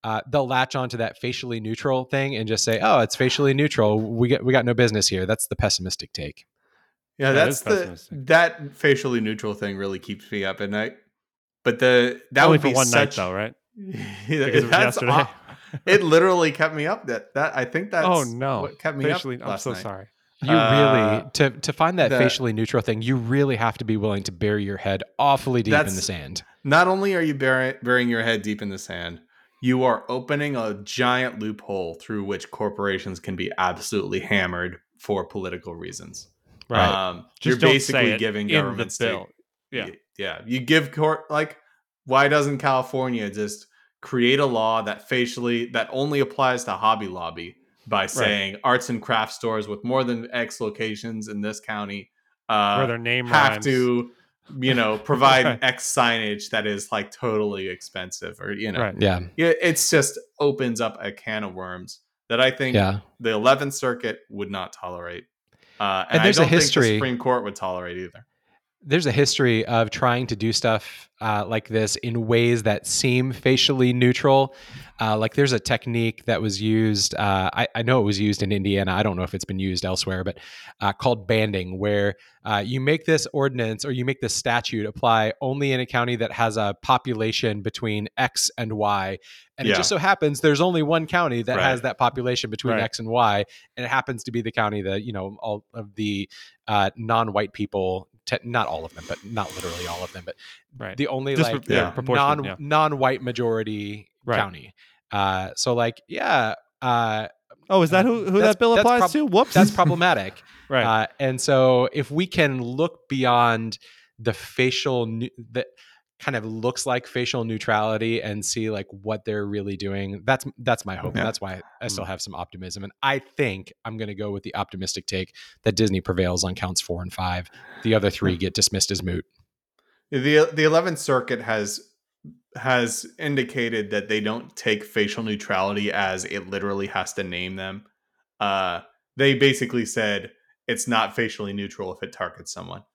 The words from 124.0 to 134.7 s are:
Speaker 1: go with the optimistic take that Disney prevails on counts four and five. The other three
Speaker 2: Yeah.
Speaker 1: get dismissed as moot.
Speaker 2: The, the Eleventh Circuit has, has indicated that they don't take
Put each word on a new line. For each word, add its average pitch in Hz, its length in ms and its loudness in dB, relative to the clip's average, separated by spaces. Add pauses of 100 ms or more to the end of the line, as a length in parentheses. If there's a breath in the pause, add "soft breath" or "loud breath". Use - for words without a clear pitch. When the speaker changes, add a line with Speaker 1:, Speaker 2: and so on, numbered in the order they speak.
Speaker 1:
go 104 160 -6
with 98 120 -6
the - 120 -12
optimistic 95 520 -6
take 92 280 -6 (300 loud breath)
that 104 120 2
Disney 98 240 2
prevails 90 440 0
on 92 100 -4
counts 92 260 -4
four 87 220 -6
and 90 100 -8
five. 90 380 -6 (320 loud breath)
The 110 120 4
other 101 140 4
three 92 240 0
Speaker 2:
Yeah. 87 60 -2
Speaker 1:
get 90 160 -4
dismissed - 360 0
as 90 120 -2
moot. 90 240 -4 (840)
Speaker 2:
The, 151 400 6
the 151 140 2
Eleventh 165 340 4
Circuit 123 440 0
has, 110 360 -2 (800)
has 123 480 0 (140)
indicated 120 720 -2
that 104 180 -2
they 107 120 0
don't 110 360 -6
take 214 260 -2